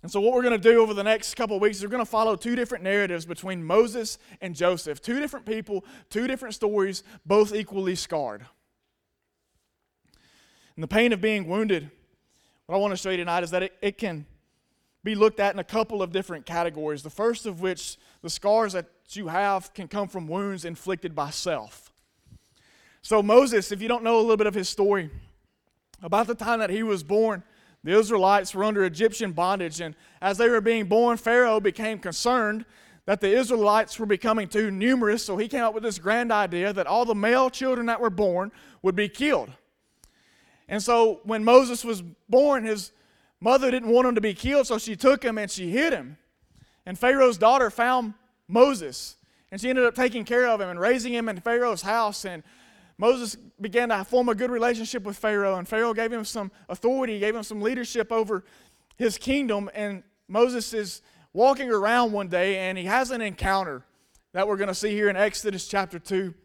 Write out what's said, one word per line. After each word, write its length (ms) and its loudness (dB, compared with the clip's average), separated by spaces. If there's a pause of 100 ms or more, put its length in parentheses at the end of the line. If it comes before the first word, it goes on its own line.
And 80 -12
so 100 0
what 120 4
we're 100 2
gonna 160 2
do 200 8
over 140 4
the 100 -4
next 300 0
couple 220 -4
of 60 0
weeks 160 2
is 60 -10
we're 60 -8
gonna 160 -2
follow 300 0
two 200 -4
different 280 -4
narratives 420 0
between 380 -8
Moses 540 2 (240)
and 140 -10
Joseph. 460 -2
Two 180 -4
different 260 -8
people, 380 -6 (260)
two 180 -4
different 260 -6
stories, 500 -2 (220)
both 280 4
equally 420 -4
scarred. 500 -6 (2250)
And 60 -8
the 40 -8
pain 240 4
of 80 -2
being 300 -2
wounded, 420 -2 (760)
what 100 -6
I 20 2
wanna 180 0
show 140 -6
you 80 -2
tonight 260 -2
is 80 -8
that 120 0
it, 180 -8
it 160 -4
can 280 -6 (800)
be 120 -4
looked 260 4
at 120 2
in 60 -8
a 60 -6
couple 360 -2
of 120 -6
different 320 -6
categories. 580 -4
The 60 -14
first 360 -2
of 140 -10
which, 380 -6 (240)
the 80 -12
scars 420 2
that 140 -6 (240)
you 180 -10
have 460 -2
can 160 -14
come 180 -6
from 220 -10
wounds 340 -6
inflicted 500 -8
by 180 -6
self. 600 -8 (1080)
So 200 2
Moses, 520 4
if 80 -8
you 80 -6
don't 160 0
know 120 4
a 40 4
little 160 2
bit 100 2
of 60 -2
his 160 -4
story, 400 0 (920)
about 260 0
the 80 -4
time 240 -2
that 100 -2
he 140 -2
was 200 -2
born, 400 0 (380)
the 160 2
Israelites 560 2
were 120 -2
under 180 0
Egyptian 480 -2
bondage, 480 -2
and 160 -10 (260)
as 160 -2
they 120 4
were 100 4
being 260 0
born, 300 4
Pharaoh 460 4
became 360 -2
concerned 680 -2 (400)
that 160 0
the 80 2
Israelites 680 4
were 80 -4
becoming 440 0
too 200 0
numerous, 540 0
so 140 -6
he 100 -2
came 160 -2
up 100 0
with 100 -6
this 140 -4
grand 320 0
idea 440 0
that 140 -2
all 180 2
the 100 0
male 340 2
children 380 -2
that 140 -2
were 80 0
born 420 0 (300)
would 160 0
be 100 0
killed. 420 0 (1160)
And 160 -4
so 400 4
when 220 -2
Moses 400 6
was 180 -6 (240)
born, 380 4
his 260 -6 (480)
mother 320 2
didn't 180 -2
want 200 6
him 60 0
to 60 0
be 120 -2
killed, 340 0
so 100 -2
she 200 -8
took 260 4
him 140 -2
and 120 -6
she 200 -8
hid 240 2
him. 240 -10 (680)
And 140 -12
Pharaoh's 380 4
daughter 320 6
found 440 0 (360)
Moses, 640 2 (360)
and 100 -10
she 80 -2
ended 160 4
up 100 2
taking 300 -2
care 240 2
of 100 2
him 80 -4
and 140 -6
raising 320 0
him 160 -2
in 100 -8
Pharaoh's 420 -2
house. 440 -2
And 180 -12 (560)
Moses 360 0 (260)
began 280 -2
to 140 0
form 240 2
a 80 0
good 160 -2
relationship 520 -2
with 140 -10
Pharaoh, 380 0
and 120 -8
Pharaoh 260 -2
gave 180 -2
him 140 -6
some 260 -8 (160)
authority, 500 -2
gave 160 0
him 100 -6
some 180 -8
leadership 500 -2
over 320 0 (540)
his 200 0
kingdom. 560 -2
And 300 -6 (240)
Moses 460 0
is 280 -6 (320)
walking 380 4
around 400 2
one 160 -4
day, 300 0
and 200 -4
he 80 -6
has 240 0
an 120 -4
encounter 640 -2 (480)
that 140 0
we're 100 -2
gonna 180 -2
see 160 -2
here 180 2
in 60 0
Exodus 520 -2
chapter 300 -4
two 480 -4